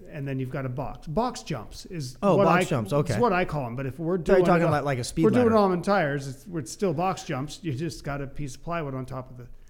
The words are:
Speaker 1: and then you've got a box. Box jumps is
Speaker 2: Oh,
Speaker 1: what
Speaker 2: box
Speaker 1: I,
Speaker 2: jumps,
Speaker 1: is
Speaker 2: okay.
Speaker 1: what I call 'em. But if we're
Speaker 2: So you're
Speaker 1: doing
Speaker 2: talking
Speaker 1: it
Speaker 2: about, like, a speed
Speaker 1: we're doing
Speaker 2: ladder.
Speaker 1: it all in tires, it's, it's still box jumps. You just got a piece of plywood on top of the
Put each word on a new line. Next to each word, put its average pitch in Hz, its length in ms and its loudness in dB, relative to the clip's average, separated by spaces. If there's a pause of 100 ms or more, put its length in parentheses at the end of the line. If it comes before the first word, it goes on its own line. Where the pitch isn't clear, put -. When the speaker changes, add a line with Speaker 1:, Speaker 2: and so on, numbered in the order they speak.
(100)
Speaker 1:
and 147 180 -8
then 135 100 -4
you've 127 120 -4
got 131 160 -6
a - 20 -4
box. 123 380 -8
Box 233 360 -2
jumps - 440 -10
is 143 360 -10
Speaker 2:
Oh, 196 140 6
Speaker 1:
what 196 80 6
Speaker 2:
box 180 220 6
Speaker 1:
I, - 20 -2
Speaker 2:
jumps, 113 200 0
Speaker 1:
is - 40 -2
Speaker 2:
okay. 147 260 2
Speaker 1:
what 226 140 4
I 180 140 2
call 151 180 -4
'em. 117 120 -6
But 135 100 -6
if 127 120 -8
we're 170 180 -2
Speaker 2:
So 180 160 2
you're 190 60 8
Speaker 1:
doing 180 60 8
Speaker 2:
talking 170 200 4
Speaker 1:
it 165 40 4
Speaker 2:
about, 147 160 2
like, 139 140 0
a 120 60 -4
speed - 200 0
Speaker 1:
we're 220 60 6
doing 247 160 6
Speaker 2:
ladder. 220 100 4
Speaker 1:
it - 20 6
all 196 140 4
in 175 80 0
tires, 147 480 0
it's, 131 240 -12
it's 165 180 -6
still 190 220 -2
box 175 320 -2
jumps. 143 380 -6
You 160 100 -4
just 151 320 -6
got 143 160 -6
a 139 60 -8
piece 143 300 -8
of - 60 -18
plywood 156 320 -6
on 131 120 -8
top 127 240 -12
of 123 80 -18
the 120 80 -16 (240)